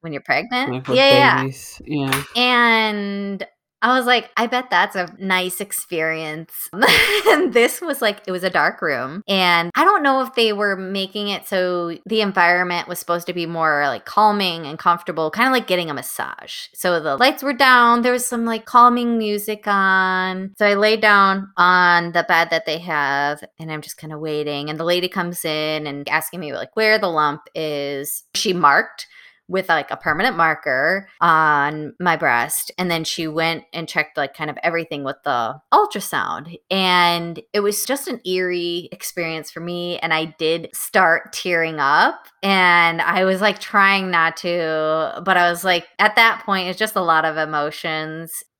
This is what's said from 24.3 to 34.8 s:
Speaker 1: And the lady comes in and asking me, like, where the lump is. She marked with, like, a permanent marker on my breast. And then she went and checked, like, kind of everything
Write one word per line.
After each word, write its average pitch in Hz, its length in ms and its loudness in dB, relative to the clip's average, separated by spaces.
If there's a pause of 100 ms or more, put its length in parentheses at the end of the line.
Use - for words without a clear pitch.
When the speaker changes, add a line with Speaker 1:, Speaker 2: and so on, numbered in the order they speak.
Speaker 1:
And 156 100 -8
the 165 40 -4
lady 180 240 0
comes 175 360 -6
in 156 440 -4
and 143 200 -10
asking 160 320 -4
me, 151 140 -8
like, - 220 -8
where 220 220 4
the 202 120 0
lump 151 320 0 (120)
is. 143 680 -6 (100)
She 202 200 0
marked 170 520 2 (420)
with, 190 200 -2
like, 160 220 2
a - 80 -4
permanent 170 400 0
marker 160 680 0 (120)
on 151 800 2
my 175 160 0
breast. 127 600 0
And 180 120 -2
then 165 140 -2
she 160 240 -6
went 160 360 -2 (100)
and 165 140 -8
checked, - 280 -4
like, 143 180 -4
kind 151 160 -8
of - 120 -10
everything 160 420 -4